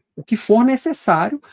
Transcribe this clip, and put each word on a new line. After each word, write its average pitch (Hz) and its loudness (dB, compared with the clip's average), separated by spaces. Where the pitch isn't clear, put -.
o - -14
que - -4
for 220 2
necessário 254 0